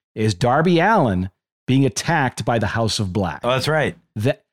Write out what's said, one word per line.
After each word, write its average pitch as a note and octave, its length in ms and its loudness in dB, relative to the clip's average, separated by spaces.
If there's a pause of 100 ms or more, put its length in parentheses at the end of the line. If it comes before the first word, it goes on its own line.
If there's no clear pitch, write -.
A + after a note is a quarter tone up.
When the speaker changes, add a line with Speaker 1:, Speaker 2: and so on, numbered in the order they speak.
(140)
Speaker 1:
is A2 200 0
Darby C#3+ 440 2
Allin C3+ 520 2 (360)
being C3+ 180 2
attacked C3+ 600 -2
by A#2+ 160 0
the G2+ 80 -2
House A2+ 320 -2
of F#2+ 120 -4
Black. F2+ 300 -4
Speaker 2:
Oh, A#2+ 80 -2
that's B2+ 180 0
right. D3+ 280 0 (200)
Speaker 1:
That, A#2 360 -2